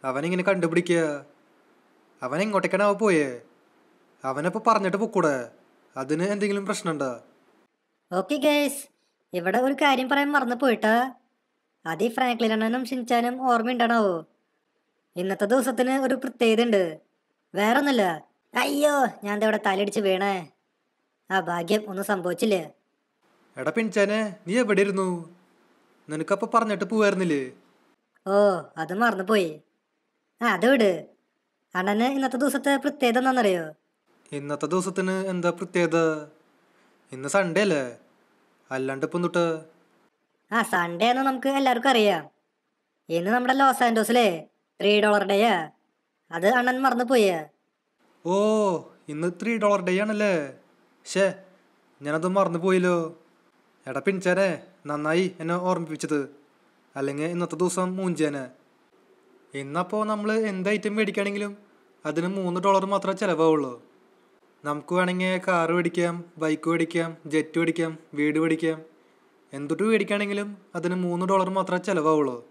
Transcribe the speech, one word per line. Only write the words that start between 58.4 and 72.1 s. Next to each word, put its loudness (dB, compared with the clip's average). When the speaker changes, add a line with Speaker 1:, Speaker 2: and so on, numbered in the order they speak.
Speaker 1:
ഇന്നപ്പോ -4
നമ്മള് -2
എന്ത് -4
ഐറ്റം -4
മേടിക്കുകയാണെങ്കിലും -4
അതിന് -2
മൂന്ന് -2
ഡോളർ 4
മാത്രമേ 0
ചിലവാവുള്ളൂ. 2
നമുക്ക് -6
വേണമെങ്കിൽ 0
കാറ് 2
മേടിക്കാം, 0
ബൈക്ക് -2
മേടിക്കാം, 0
ജെറ്റ് -2
മേടിക്കാം, -2
വീട് 2
മേടിക്കാം. 0
എന്തൊട്ട് -4
മേടിക്കുകയാണെങ്കിലും -2
അതിന് -2
മൂന്ന് -2
ഡോളർ 2
മാത്രമേ -2
ചിലവാവുള്ളൂ. 0